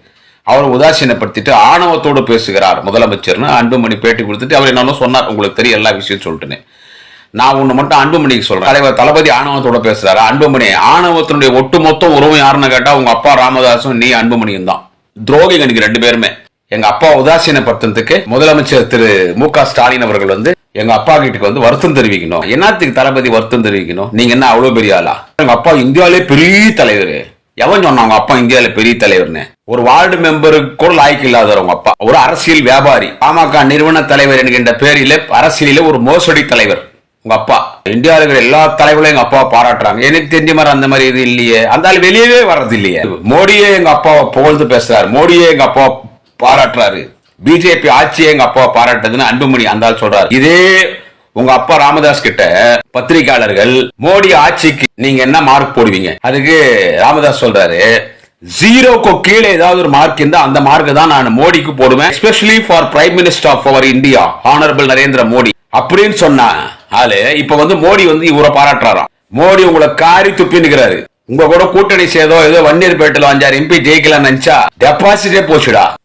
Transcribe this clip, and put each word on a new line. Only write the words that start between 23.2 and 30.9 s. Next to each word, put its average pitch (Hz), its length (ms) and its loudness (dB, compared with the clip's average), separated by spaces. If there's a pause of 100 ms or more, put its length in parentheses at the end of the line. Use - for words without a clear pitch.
வருத்தம் 113 340 -2
தெரிவிக்கணும்? 98 480 -6
நீங்க 117 200 0
என்ன 127 160 0
அவ்வளவு 120 260 2
பெரிய 107 220 0
ஆளா? 85 400 -4
எங்க 139 160 0
அப்பா 120 200 0
இந்தியாவிலே 160 480 2
பெரிய 180 540 2
தலைவர். 101 540 -2 (260)
எவன் 185 300 0
சொன்னா 131 200 2
உங்க 110 100 2
அப்பா 110 220 0
இந்தியாவில 120 380 0
பெரிய 113 240 0
தலைவர்னு? 90 520 -2 (140)
ஒரு 120 180 -4
வார்டு 165 360 2
மெம்பருக்கு 156 580 0
கூட 156 180 0